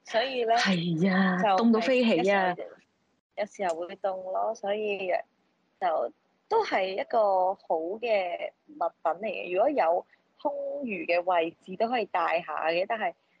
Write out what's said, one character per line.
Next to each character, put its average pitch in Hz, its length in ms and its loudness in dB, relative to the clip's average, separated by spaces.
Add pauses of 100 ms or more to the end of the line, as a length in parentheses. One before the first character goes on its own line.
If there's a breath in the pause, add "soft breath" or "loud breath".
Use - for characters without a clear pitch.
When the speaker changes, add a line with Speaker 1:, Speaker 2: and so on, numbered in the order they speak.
Speaker 1:
所 226 200 -2
以 254 220 -2
咧， 226 100 2
Speaker 2:
係 180 560 2
啊， 185 300 2
Speaker 1:
就 208 60 2
係 190 100 4
Speaker 2:
凍 226 160 6
到 220 60 4
飛 254 240 2
起 190 280 4
啊！ 190 180 2
Speaker 1:
有 175 60 -2
時 - 80 -12
候， - 60 -14 (680)
有 208 80 -2
時 202 220 -6
候 170 200 -4
會 190 80 -14
凍 185 360 -6
咯， 202 220 -2
所 202 220 -4
以 202 340 -4 (680)
就 151 340 -2 (340)
都 427 160 2
係 196 360 -2
一 - 60 -2
個 196 500 2
好 - 200 -4 (240)
嘅 202 520 -2 (160)
物 - 100 -20
品 - 260 -4
嚟 170 240 -2
嘅。 180 260 -6
如 185 60 0
果 254 100 4
有 180 360 2 (360 soft breath)
空 285 440 -6
餘 185 200 -6
嘅 175 180 2
位 170 280 0 (120)
置 185 140 -12
都 226 100 0
可 247 120 -2
以 202 60 -2
帶 165 360 0
下 160 280 -6
嘅， 170 200 0
但 226 100 -4
係 185 140 -4 (260)